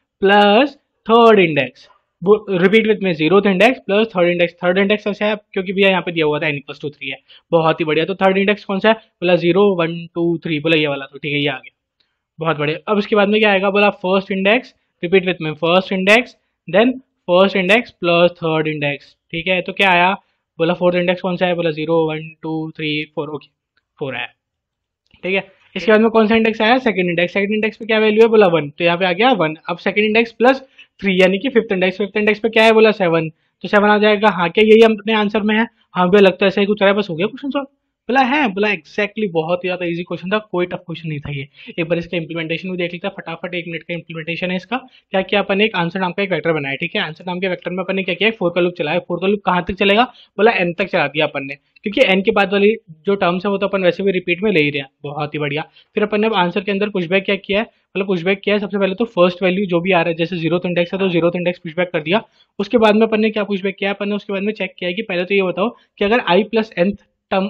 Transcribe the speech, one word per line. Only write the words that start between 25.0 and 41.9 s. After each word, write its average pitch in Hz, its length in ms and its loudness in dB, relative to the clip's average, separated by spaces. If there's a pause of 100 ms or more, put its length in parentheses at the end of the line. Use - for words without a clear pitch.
ठीक 185 120 -4
है। 190 80 -2 (320)
इसके 190 160 0
बाद 214 100 6
में 226 100 4
कौन 220 160 4
सा 226 80 2
index 220 260 0
आया, 226 160 2
second 185 320 0
index। 175 240 -2
Second 202 220 -2
index 214 220 -4
पे 233 80 -14
क्या 220 140 0
value 214 240 4
है, 233 60 6
बोला 214 240 6
वन, 151 160 0
तो - 140 -8
यहाँ 170 140 2
पे 190 80 -2
आ 180 80 0
गया 233 260 2
वन। 156 160 -2 (140)
अब 175 80 -6
second 214 280 -2
index 226 340 0
plus 269 220 4 (400)
थ्री 196 200 0
यानी 185 180 4
कि 262 100 -4
fifth 226 220 0
index। 185 260 0
Fifth 202 200 -6
index 208 220 0
पे 233 100 0
क्या 220 140 4
है, 226 100 6
बोला 220 180 6
सेवन, 165 380 0
तो - 380 -20
सेवन 208 220 4
आ 208 80 4
जाएगा। 208 320 4
हाँ, 175 200 -2
क्या 214 160 2
यही 220 160 8 (120)
अपने 214 220 -4
answer 208 260 0
में 214 140 0
है? 226 120 0 (280)
हाँ 180 140 2
भैया, 202 120 6
लगता 190 240 4
है - 20 4
ऐसा 196 140 0
ही 196 60 0
कुछ 208 140 0
रहा 196 100 4
है, 202 60 2
बस 202 120 -4
हो 165 60 -6
गया 175 120 -4
question 269 220 -10
solve। 277 180 -6 (420)
बोला 262 160 2
है, 277 280 0
बोला 202 140 -2
exactly, 208 640 -4
बहुत 165 320 -4
ही 185 40 -6
ज्यादा 180 180 -6
easy 170 180 -6
question 175 280 -10
था, 214 60 0 (140)
कोई 180 140 -2
टफ 180 200 -10
question 160 240 -12
नहीं 147 100 -8
था 147 120 -12
ये। 139 160 -10 (320)
एक 165 100 -4
बार 170 80 0